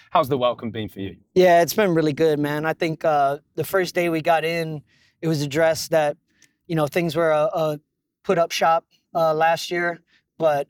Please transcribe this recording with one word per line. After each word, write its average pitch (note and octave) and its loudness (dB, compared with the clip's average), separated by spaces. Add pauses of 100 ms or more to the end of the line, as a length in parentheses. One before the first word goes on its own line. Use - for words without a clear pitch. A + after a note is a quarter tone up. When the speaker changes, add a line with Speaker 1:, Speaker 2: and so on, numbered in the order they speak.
(100)
Speaker 1:
How's D#3 2
the C#3+ 0
welcome A#2+ -2
been G#2+ -8
for - -14
you? F#2 -10 (180)
Speaker 2:
Yeah, F3+ 6
it's D#3+ 0
been G3 2
really D#3 0
good, D#3 2
man. D3 -4
I D#3+ 0
think, D#3+ -6
uh, D3 0 (180)
the D#3 -4
first F#3 -2
day F3 0
we D#3+ -2
got D#3 0
in, D#3+ -4 (380)
it E3 -4
was D3+ 0
addressed D#3 0
that, D3+ 0 (500)
you E3+ -4
know, D3+ 2
things E3+ -2
were E3 2
a, D3+ 2
a D#3 -2 (440)
put F#3 0
up E3+ 0
shop, E3 0 (300)
uh, E3 2
last E3 0
year. E3+ -4 (340)
But D3 0